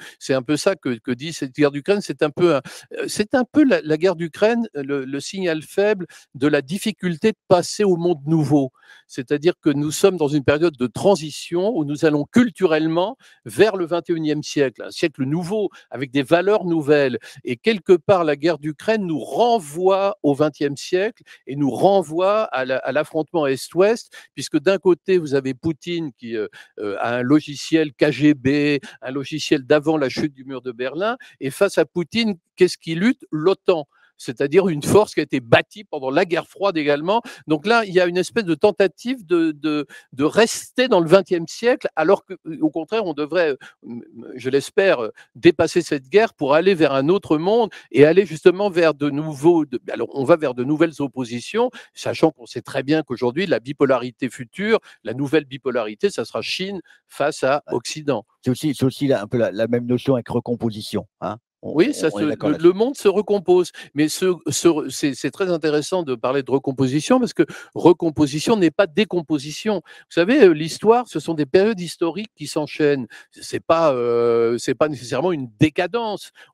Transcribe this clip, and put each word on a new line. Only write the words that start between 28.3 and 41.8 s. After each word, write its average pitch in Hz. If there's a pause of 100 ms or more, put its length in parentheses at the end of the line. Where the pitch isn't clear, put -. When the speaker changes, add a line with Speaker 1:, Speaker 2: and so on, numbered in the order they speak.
Speaker 1:
B, 147 (220)
un 127
logiciel 143
d'avant 151
la 139
chute 147
du 131
mur 131
de 127
Berlin, 143 (240)
et 139
face 196
à 165
Poutine, 208 (200)
qu'est-ce 180
qui 160
lutte ? 220
l'otan, 160 (280)
c'est-à-dire 147
une 147
force 208
qui -
a 156
été 143
bâtie 139
pendant 135
la 151
guerre 165
froide 190
également. 156 (260)
Donc 151
là, 226
il 190
y 175
a 180
une 175
espèce 185
de 165
tentative 208
de, 165
de, 147 (280)
de 131
rester 226
dans 202
le 165
vingtième 180
siècle, -